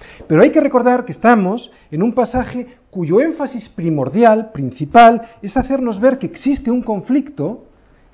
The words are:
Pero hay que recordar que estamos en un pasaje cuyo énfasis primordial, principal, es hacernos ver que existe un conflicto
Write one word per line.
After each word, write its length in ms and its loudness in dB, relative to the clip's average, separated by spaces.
Pero 140 4
hay 80 6
que 120 2
recordar 440 0
que 60 -12
estamos 600 0
en 100 -4
un 120 0
pasaje 520 -4
cuyo 320 0
énfasis 480 -6
primordial, 800 0
principal, 720 4
es 120 -12
hacernos 440 -4
ver 180 2
que 80 -8
existe 460 -4
un 100 -2
conflicto 840 -6